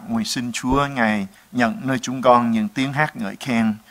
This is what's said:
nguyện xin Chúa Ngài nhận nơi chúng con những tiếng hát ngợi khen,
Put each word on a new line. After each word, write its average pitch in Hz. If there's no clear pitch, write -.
nguyện 113
xin 120
Chúa 135
Ngài 110
nhận 113
nơi 131
chúng 127
con 120
những 110
tiếng 131
hát 147
ngợi 101
khen, 113